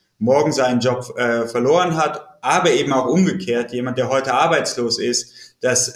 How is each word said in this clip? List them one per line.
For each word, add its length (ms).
morgen 320
seinen 260
Job, 400
äh, 300
verloren 480
hat, 320
aber 280
eben 220
auch 140
umgekehrt, 680
jemand, 260
der 100
heute 260
arbeitslos 680
ist, 600
dass, 360